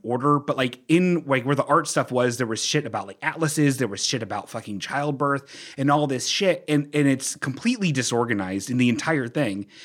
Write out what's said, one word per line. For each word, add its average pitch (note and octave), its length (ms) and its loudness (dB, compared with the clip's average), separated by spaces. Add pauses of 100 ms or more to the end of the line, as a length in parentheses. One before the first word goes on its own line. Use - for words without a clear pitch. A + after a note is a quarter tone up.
order." C3 380 2
But, C#3 160 -4
like, B2+ 320 -2
in, F3 360 4
like, C3 220 0
where C#3+ 80 2
the C3 100 0
art D3+ 220 2
stuff - 240 0
was, B2 260 2
there B2 120 0
was A2 160 -4
shit D3+ 200 0
about, G#2 220 -6
like, G2 160 -16
atlases, D3+ 560 2
there B2+ 80 0
was G2+ 180 -6
shit A#2+ 200 -2
about G2+ 260 -8
fucking G#2 300 -8
childbirth C#3 640 -2 (340)
and C3+ 100 2
all D3 200 4
this B2+ 180 -2
shit, - 420 0
and, D3 240 2
and D3 140 4
it's - 300 0
completely G3 560 -2
disorganized A#2 800 -2
in B2 60 -2
the B2 120 4
entire B2 400 0
thing. G2+ 380 -4 (180)